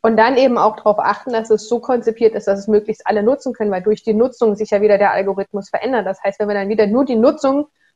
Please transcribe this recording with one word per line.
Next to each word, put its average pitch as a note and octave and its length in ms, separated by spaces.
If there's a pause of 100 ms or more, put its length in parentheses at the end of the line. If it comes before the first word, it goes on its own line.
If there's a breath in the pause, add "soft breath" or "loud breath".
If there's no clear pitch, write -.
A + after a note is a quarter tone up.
Und A3+ 120
dann A#3 220
eben B3 200
auch G#3+ 200
darauf G#3 220
achten, - 340
dass A3+ 160
es G#3+ 180
so A#3+ 120
konzipiert A3+ 540
ist, G#3 140
dass G3 120
es G3 80
möglichst G#3+ 380
alle G#3 180
nutzen C4 280
können, G#3+ 200
weil F#3 100
durch G#3+ 220
die A3 100
Nutzung A3+ 420
sich G#3+ 140
ja G3+ 120
wieder G#3 160
der G3+ 140
Algorithmus G3 580
verändert. A#3 360
Das F#3+ 180
heißt, G3 160
wenn G#3 80
wir G#3 60
dann G3 160
wieder G#3+ 180
nur A#3 160
die C4 120
Nutzung C#4 520 (280)